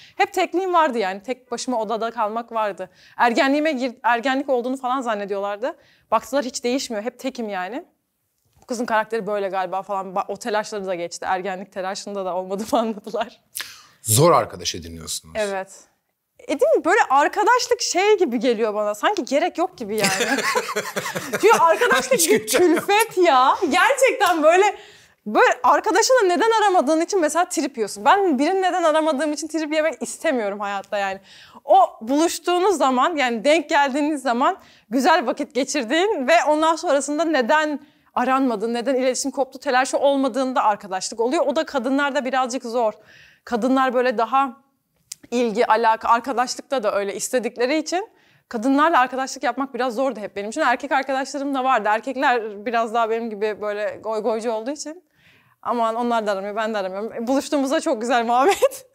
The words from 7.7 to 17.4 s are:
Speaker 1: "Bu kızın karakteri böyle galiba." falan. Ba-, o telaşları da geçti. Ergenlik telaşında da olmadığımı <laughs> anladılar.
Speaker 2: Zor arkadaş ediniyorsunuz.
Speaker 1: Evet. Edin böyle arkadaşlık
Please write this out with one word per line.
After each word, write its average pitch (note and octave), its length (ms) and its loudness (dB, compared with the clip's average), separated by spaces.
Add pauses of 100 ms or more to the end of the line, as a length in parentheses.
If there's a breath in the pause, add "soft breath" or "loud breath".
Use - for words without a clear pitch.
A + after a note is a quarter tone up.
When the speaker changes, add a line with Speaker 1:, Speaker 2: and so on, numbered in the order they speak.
Speaker 1:
"Bu - 40 -20
kızın A#3+ 200 -6
karakteri A3 400 -2
böyle G3+ 220 -2
galiba." F#3 340 -4
falan. F#3+ 240 -6
Ba-, F#3+ 220 -4
o G3+ 80 -8
telaşları G#3+ 500 -4
da F#3+ 80 -4
geçti. E3+ 340 -8
Ergenlik F#3 440 -4
telaşında G3 520 -8
da F3+ 120 -4
olmadığımı F#3+ 360 -6
<laughs> A#3 100 2
anladılar. A3 580 -6 (600 loud breath)
Speaker 2:
Zor C3+ 300 4
arkadaş G2 420 0
ediniyorsunuz. D#2+ 640 -12
Speaker 1:
Evet. G3 340 -6 (760)
Edin G4+ 360 2
böyle E4+ 160 4 (100)
arkadaşlık G#4 680 2